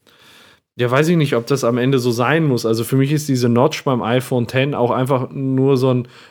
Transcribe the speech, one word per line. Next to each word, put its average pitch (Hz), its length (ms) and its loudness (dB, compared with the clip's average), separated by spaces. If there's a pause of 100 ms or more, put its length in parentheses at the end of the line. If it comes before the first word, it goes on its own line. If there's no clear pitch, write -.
(760)
ja, 120 140 -2
weiß 147 200 2
ich 175 80 4
nicht, 147 180 0
ob 117 100 -2
das 127 200 -2
am 120 120 2
Ende 131 220 2
so 120 100 0
sein 123 360 2
muss. 123 200 0
Also 113 200 0
für - 100 -2
mich 135 160 2
ist 151 160 -2
diese 123 220 0
Notch 123 340 2
beim 127 180 -2
iPhone 120 460 -2
Ten 135 260 -2
auch 117 180 0
einfach 127 380 -2
nur 135 460 0
so 131 180 2
ein, 123 140 -4 (240)